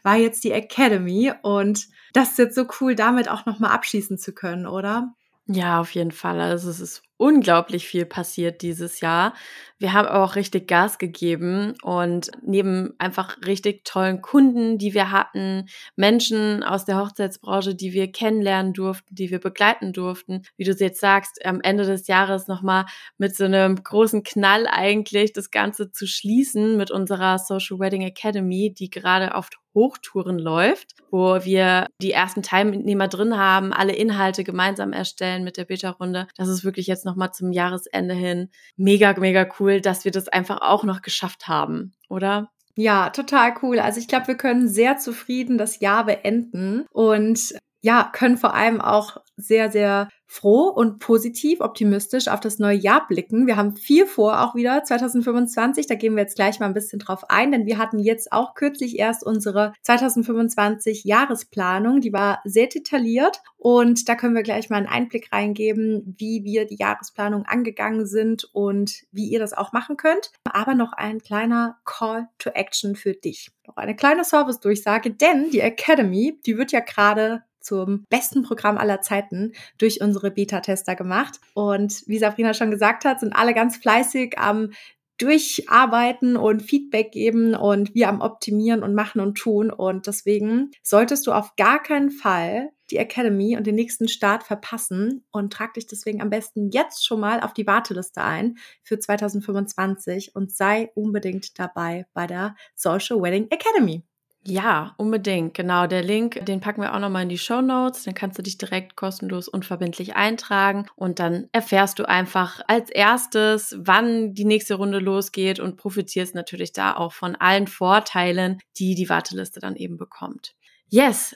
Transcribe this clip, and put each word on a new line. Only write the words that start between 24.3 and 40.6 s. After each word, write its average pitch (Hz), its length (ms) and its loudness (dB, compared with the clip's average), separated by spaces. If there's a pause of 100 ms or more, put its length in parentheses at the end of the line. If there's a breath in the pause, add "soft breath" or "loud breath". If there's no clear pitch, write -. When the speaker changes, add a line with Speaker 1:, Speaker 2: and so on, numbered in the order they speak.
Speaker 2:
eigentlich 208 640 2
das 202 200 -10
Ganze 208 400 -2
zu - 160 -10
schließen 220 680 0
mit 196 160 0
unserer 190 460 0
Social 190 420 -6
Wedding 190 220 -2
Academy, 190 720 -2
die 190 160 -10
gerade 185 460 0
auf 185 140 -6 (240)
Hochtouren 185 680 0
läuft, 165 520 0 (200)
wo 185 320 2
wir 185 440 4 (140)
die 190 120 -2
ersten 190 280 0
Teilnehmer 196 680 0
drin 208 280 0
haben, 190 360 2
alle 196 200 2
Inhalte 196 520 0
gemeinsam 196 480 -2
erstellen 185 500 -6
mit 180 140 -8
der 180 80 -8
Beta-Runde. 185 640 -6 (100)
Das 185 100 -2
ist 185 160 -2
wirklich 185 240 -4
jetzt 185 160 -4
nochmal 185 300 -4
zum 185 180 -4
Jahresende 180 640 -2
hin 180 340 -4 (280 soft breath)
mega, 196 420 6
mega 190 260 4 (140)
cool, 196 220 4
dass 190 240 -2
wir 190 80 0
das 190 160 -6
einfach 185 320 -2